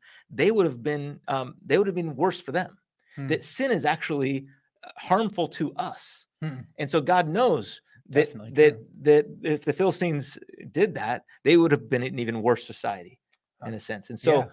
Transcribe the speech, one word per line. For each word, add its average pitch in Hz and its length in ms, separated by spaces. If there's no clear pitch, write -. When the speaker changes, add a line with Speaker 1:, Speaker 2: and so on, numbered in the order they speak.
Speaker 1:
they 147 220
would 196 140
have 123 180
been, 147 420
um, 131 380
they 151 140
would 202 100
have 175 80
been 160 180
worse 165 260
for 131 120
them. 170 260
Speaker 2:
Hmm. 139 120
Speaker 1:
That 151 160
sin 262 280
is 156 120
actually, 139 640
uh, - 140
harmful 185 500
to 147 280
us. - 500
Speaker 2:
Hmm. 135 180
Speaker 1:
And - 100
so 165 120
God 170 280
knows 175 520
that, 147 160
Speaker 2:
Definitely 110 260
Speaker 1:
that, 151 220
Speaker 2:
true. 113 120
Speaker 1:
that 147 240
if 151 220
the - 80
Philistines 170 640
did 180 240
that, 113 300
they 156 140
would 165 160
have 120 160
been 123 160
an 131 140
even 113 240
worse 117 220
society 101 540
in 113 80
Speaker 2:
Uh, 107 40
Speaker 1:
a 107 40
sense. 104 300
And 113 100
so, 147 200
Speaker 2:
yeah. 123 120